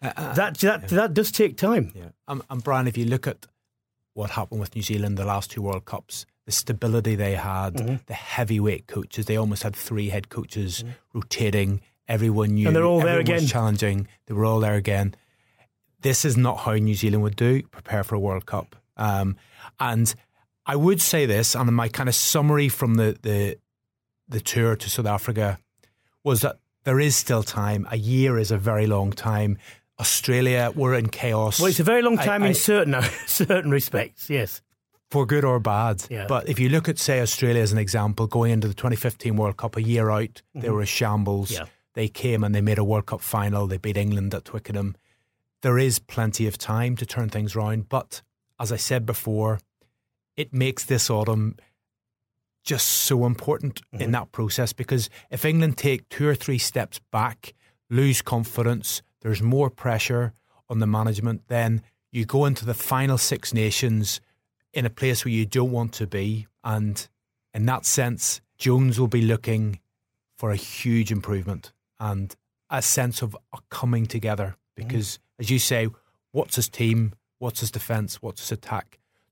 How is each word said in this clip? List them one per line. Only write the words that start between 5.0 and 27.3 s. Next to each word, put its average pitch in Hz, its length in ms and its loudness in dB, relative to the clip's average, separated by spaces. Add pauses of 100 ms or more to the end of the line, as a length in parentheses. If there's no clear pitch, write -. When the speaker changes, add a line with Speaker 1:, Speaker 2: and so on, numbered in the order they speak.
Speaker 1:
the 98 80 -4
last 101 260 -4
two 110 120 -10
World 95 240 -6
Cups, - 400 -12 (200)
the 107 60 -8
stability 113 640 0
they 98 200 0
had, 95 380 -4
Speaker 2:
Mm-hmm. 127 220 -2 (100)
Speaker 1:
the 113 80 -12
heavyweight 107 720 -2
coaches, - 400 -8
they 110 100 0
almost 107 260 -2
had 104 120 -6
three 104 360 -4
head 98 180 -6
coaches 98 540 -6
Speaker 2:
Mm-hmm. 120 80 -12 (280)
Speaker 1:
rotating. 101 640 0 (260)
Everyone 107 480 2
knew 104 120 4
Speaker 2:
And 160 100 4
they're 165 80 4
all 175 160 4
there - 200 4
Speaker 1:
everyone - 120 2
was 170 120 2
Speaker 2:
again. 139 60 2
Speaker 1:
challenging. 104 580 2 (180)
They 110 80 -8
were 104 100 2
all 110 160 4
there 104 140 2
again. 101 400 0 (840)
This 131 260 2
is 127 100 0
not 123 220 2
how 113 160 0
New 107 200 2
Zealand 104 280 2
would 104 140 0
do, 127 260 2
prepare - 420 -6
for 113 100 -6
a 101 60 -2
World 95 240 -4
Cup. - 320 -8 (220)
Um, 98 380 0 (440)
and 117 340 0 (520)
I 143 100 0
would 180 240 4
say 156 240 2
this, 113 300 2
and 120 200 2
my 117 140 2
kind 127 220 -2
of 113 40 2
summary 147 540 4
from 117 280 2
the, 110 260 2
the, 101 340 0 (720)
the 113 120 -4
tour 113 360 0
to - 140 -8
South 113 160 -2
Africa 104 520 -2 (640)
was 135 200 2
that - 160 -2 (260)
there 131 160 2
is 147 160 4
still 113 260 2